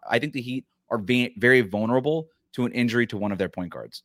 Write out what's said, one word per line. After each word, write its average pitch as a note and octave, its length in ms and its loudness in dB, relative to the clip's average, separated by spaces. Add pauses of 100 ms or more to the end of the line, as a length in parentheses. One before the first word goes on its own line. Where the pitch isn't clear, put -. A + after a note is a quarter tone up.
I A#2+ 100 2
think C#3+ 140 -4
the C3+ 100 -8
Heat B2+ 240 -8 (240)
are A#2 80 -2
ve-, B2 400 0
very B2 220 8
vulnerable B2+ 680 0 (240)
to B2+ 140 -2
an - 60 -6
injury A#2+ 340 2
to G#2+ 100 -6
one G2+ 160 -2
of F2+ 60 -4
their F#2 100 -2
point F2+ 220 -10
guards. A#1 340 -16